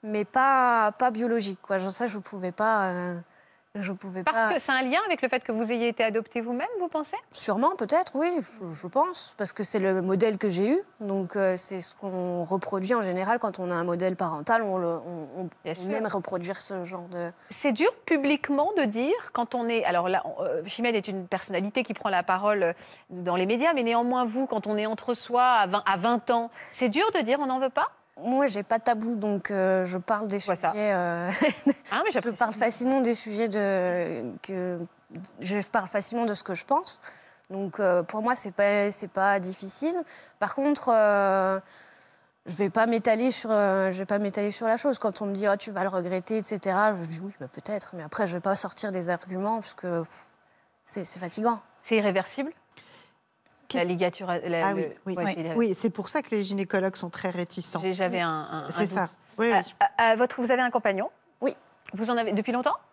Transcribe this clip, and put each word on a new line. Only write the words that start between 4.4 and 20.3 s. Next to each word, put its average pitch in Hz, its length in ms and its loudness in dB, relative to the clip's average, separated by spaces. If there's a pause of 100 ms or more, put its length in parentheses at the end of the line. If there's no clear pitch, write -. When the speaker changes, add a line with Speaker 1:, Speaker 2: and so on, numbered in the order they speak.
Speaker 1:
pas. 214 60 2
Speaker 2:
que 302 40 2
c'est 269 140 -2
un 262 100 2
lien 262 240 2
avec 349 160 0
le 262 60 0
fait 254 160 0
que 240 80 -4
vous 220 180 -2
ayez 240 180 0
été 233 140 0
adoptée 220 380 -2
vous-même, 240 260 -4 (140)
vous 349 80 -2
pensez ? 311 280 -4 (160)
Speaker 1:
Sûrement, 254 440 2
peut-être, 302 380 0
oui, 302 140 0 (120)
je, 190 320 -10
je 156 160 -10
pense, 320 480 0
parce 202 160 -4
que - 100 -6
c'est 208 160 0
le 190 220 2
modèle 190 380 2
que 214 100 0
j'ai 190 220 2
eu. 349 100 4 (200)
Donc, 196 360 -4
euh, 190 220 2
c'est 185 240 -8
ce - 120 -12
qu'on 180 500 -4
reproduit 190 500 -2
en 226 80 2
général 190 360 0
quand 202 220 -4
on 180 100 -4
a 175 40 0
un 170 100 0
modèle 175 320 0
parental, 175 460 0
on, 190 160 -2
le, 175 100 0
on, 160 480 -6
on, 180 120 -6 (140)
Speaker 2:
Bien 160 100 -8
Speaker 1:
on - 20 -4
Speaker 2:
sûr. 180 180 -6
Speaker 1:
aime 220 140 -2
reproduire 190 560 -4
ce 190 220 -8
genre 175 240 -12
de 175 220 -8 (200)
Speaker 2:
C'est - 220 0
dur 339 200 2 (140)
publiquement 285 720 2
de 294 60 4
dire 233 280 0 (220)
quand 240 200 -2
on 240 140 -2
est, 226 160 2
alors 175 240 2
là, 185 160 2
on, - 180 -6